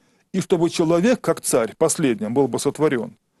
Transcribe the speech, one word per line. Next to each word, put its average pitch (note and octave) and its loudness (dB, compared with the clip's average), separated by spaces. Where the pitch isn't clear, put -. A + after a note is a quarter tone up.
и F#3+ -2
чтобы E3+ 0
человек, F3 2
как - -2
царь, A#2 0
последним A#2+ 0
был C3+ 2
бы A#2+ -4
сотворён C#3+ -2